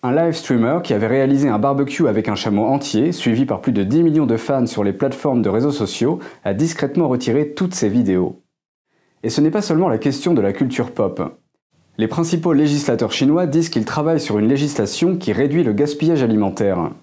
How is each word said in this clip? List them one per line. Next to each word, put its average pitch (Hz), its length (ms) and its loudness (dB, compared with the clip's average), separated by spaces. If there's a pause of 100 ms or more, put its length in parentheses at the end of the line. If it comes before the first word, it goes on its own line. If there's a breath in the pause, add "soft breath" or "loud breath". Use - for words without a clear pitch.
Un 127 80 0
live 165 200 2
streamer 131 500 0
qui 127 100 -2
avait 110 140 0
réalisé 135 400 2
un 107 120 0
barbecue 139 500 0
avec 107 180 0
un 107 80 -2
chameau 104 300 0
entier, 139 480 0
suivi 127 320 0
par 107 160 -4
plus 131 100 -2
de 101 120 0
dix 135 200 2
millions 156 220 2
de 113 100 0
fans 131 320 -2
sur 107 160 -4
les 101 80 0
plateformes 131 500 -2
de 101 60 0
réseaux 117 240 2
sociaux, 139 480 -2 (240 loud breath)
a 101 100 -4
discrètement 156 540 0
retiré 127 440 0
toutes 180 220 -4
ses - 140 -2
vidéos. 98 540 0 (840)
Et 120 60 -2
ce 123 100 -2
n'est 156 120 4
pas 202 100 0
seulement 180 260 0
la 113 100 0
question 143 360 0
de 127 80 2
la 98 100 2
culture 123 400 -2
pop. 95 300 -4 (760)
Les 113 100 0
principaux 170 440 0
législateurs 143 640 2
chinois 160 340 2
disent 160 220 0
qu'ils 110 160 -2
travaillent 156 340 0
sur 104 200 -2
une 107 100 2
législation 143 680 0
qui - 160 -4
réduit 139 320 2
le 120 80 2
gaspillage 147 520 0
alimentaire. 98 680 0 (120)